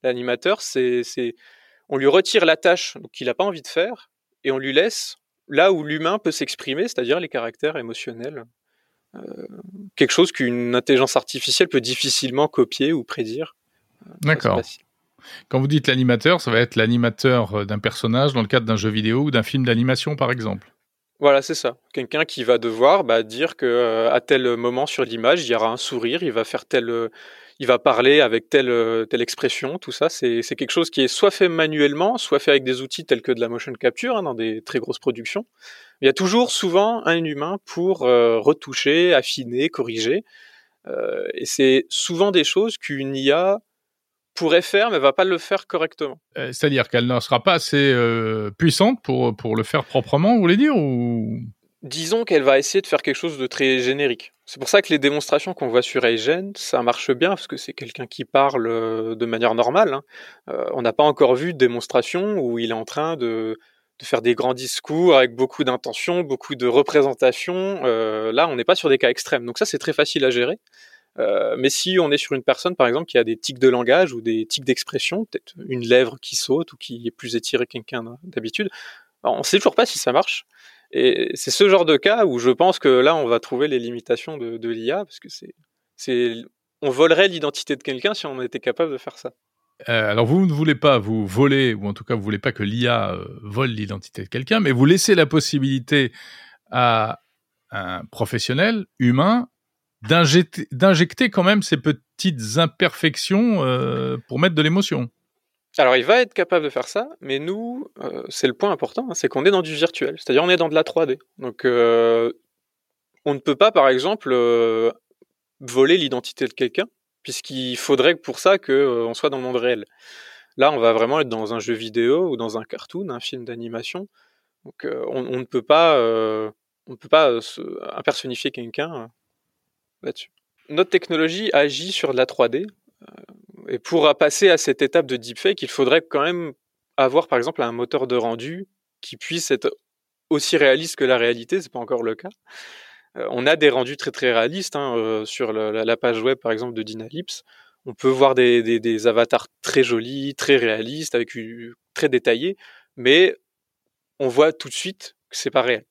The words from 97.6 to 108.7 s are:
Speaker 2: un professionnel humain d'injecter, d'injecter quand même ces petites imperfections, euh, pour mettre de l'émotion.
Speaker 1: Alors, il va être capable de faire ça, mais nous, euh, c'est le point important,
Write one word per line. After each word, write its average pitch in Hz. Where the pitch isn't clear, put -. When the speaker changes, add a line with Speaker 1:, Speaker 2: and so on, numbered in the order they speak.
Speaker 2:
un 92
professionnel 160
humain 160
d'injecter, 160
d'injecter 175
quand 180
même 202
ces 160
petites 131
imperfections, 190
euh, 127
pour 127
mettre 175
de 156
l'émotion. 156
Speaker 1:
Alors, 131
il 123
va 220
être -
capable 175
de 143
faire 127
ça, 247
mais 139
nous, 226
euh, -
c'est -
le 123
point 202
important, -